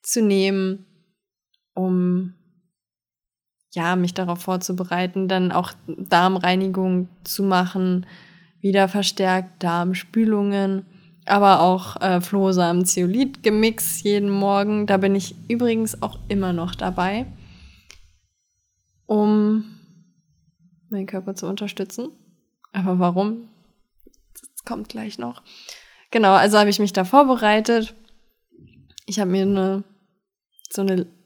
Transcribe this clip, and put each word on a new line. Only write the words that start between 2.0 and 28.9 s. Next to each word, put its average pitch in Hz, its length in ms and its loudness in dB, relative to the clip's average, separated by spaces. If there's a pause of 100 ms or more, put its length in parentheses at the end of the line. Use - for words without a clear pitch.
ja, 175 220 -2
mich 180 180 0
darauf 175 280 -4
vorzubereiten, 180 880 -4
dann 185 240 0
auch 175 220 -2 (140)
Darmreinigung 185 1200 0 (160)
zu - 200 -6
machen, 180 600 0 (560)
wieder 196 260 4
verstärkt 185 760 -2
Darmspülungen. 196 1200 0 (400)
Aber 196 360 6
auch, 185 400 0
äh, 185 200 2
Flohsamen-Zeolit-Gemix 196 1800 0
jeden 202 260 0
Morgen. 202 580 0
Da 196 100 2
bin 196 180 2
ich - 200 -6 (120)
übrigens 226 540 -2
auch - 260 -8
immer 196 260 -2
noch 170 220 -6
dabei, 190 500 -4 (1800)
um 214 600 2 (1200)
meinen 196 180 -8
Körper 190 280 -8
zu - 120 -10
unterstützen. 196 600 -8 (640)
Aber 185 260 0
warum? 202 500 -2 (840)
Das - 320 -20
kommt 214 240 -10
gleich 214 280 -12
noch. 240 240 -10 (680)
Genau, 208 220 6
also 208 260 6
habe 208 100 6
ich 196 100 -2
mich 202 140 0
da 185 120 0
vorbereitet. 226 920 2 (1080)